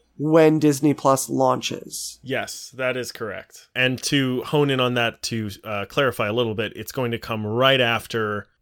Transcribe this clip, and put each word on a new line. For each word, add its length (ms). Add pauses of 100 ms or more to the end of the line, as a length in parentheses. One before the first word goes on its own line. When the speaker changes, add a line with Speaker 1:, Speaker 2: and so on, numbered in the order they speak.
(160)
Speaker 1:
when 420
Disney 360
Plus 340
launches. 960
Speaker 2:
Yes, 520
that 220
is 160
correct. 640
And 300
to 400
hone 260
in 100
on 140
that, 300
to, 260 (120)
uh, 280
clarify 380
a 40
little 220
bit, 200
it's 180
going 200
to 60
come 280
right 340
after 680 (160)